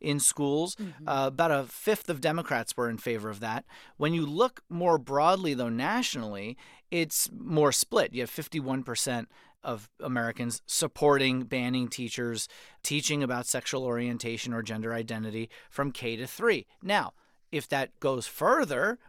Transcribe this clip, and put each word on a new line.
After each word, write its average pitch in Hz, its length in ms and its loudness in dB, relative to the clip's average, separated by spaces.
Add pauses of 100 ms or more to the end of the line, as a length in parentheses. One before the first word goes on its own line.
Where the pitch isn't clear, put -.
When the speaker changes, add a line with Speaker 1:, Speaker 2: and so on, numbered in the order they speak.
Speaker 1:
in 147 200 0
schools. 147 560 0
Speaker 2:
Mm-hmm. 156 320 -10
Speaker 1:
Uh, 135 180 2
about 156 240 2
a 139 140 2
fifth - 440 -2
of 156 120 -2
Democrats 135 560 -2
were 120 120 0
in 113 100 -4
favor 110 320 -4
of 101 100 -10
that. 113 240 -6 (320)
When 151 180 2
you 160 120 0
look 190 420 0
more 170 300 4
broadly, 151 560 4
though, 123 140 0
nationally, 117 880 -2 (340)
it's 165 420 0
more 151 380 4
split. - 420 2
You 123 100 -2
have 117 80 -4
fifty-one 135 520 -4
percent 120 460 -2 (340)
of 110 260 -6 (120)
Americans 117 680 -2
supporting 135 800 4
banning 123 420 0
teachers 117 640 -4 (340)
teaching 147 400 0
about 123 240 -2
sexual 131 380 -2
orientation 120 680 -2
or 113 100 -2
gender 110 300 -4
identity 113 560 -4 (220)
from 139 220 -2
K 117 240 -6
to 117 100 -8
three. 202 400 0 (160)
Now, 190 300 0 (400)
if 147 160 -4
that 135 300 -2
goes 135 300 0
further, 202 800 2